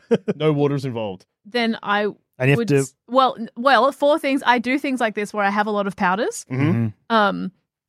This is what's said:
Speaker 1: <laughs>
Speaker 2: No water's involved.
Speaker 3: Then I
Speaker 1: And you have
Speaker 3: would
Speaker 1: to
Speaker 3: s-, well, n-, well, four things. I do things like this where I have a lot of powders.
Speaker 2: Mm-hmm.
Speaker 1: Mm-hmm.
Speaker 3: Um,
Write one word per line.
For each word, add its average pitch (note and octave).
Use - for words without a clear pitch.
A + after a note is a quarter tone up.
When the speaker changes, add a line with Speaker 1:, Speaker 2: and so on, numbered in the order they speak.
Speaker 1:
<laughs> -
Speaker 2:
No D#3
water's C#3+
involved. A2
Speaker 3:
Then A3+
I G3+
Speaker 1:
And C3
you C#3+
have F3+
Speaker 3:
would A3+
Speaker 1:
to C#3+
Speaker 3:
s-, C3+
well, B3+
n-, A3
well, B3+
four C#4+
things. C#4
I B3
do B3+
things C4
like A3
this G#3
where G#3
I G3
have G#3
a A3
lot G3+
of G3
powders. G#3
Speaker 2:
Mm-hmm. C3
Speaker 1:
Mm-hmm. A#2
Speaker 3:
Um, F#3+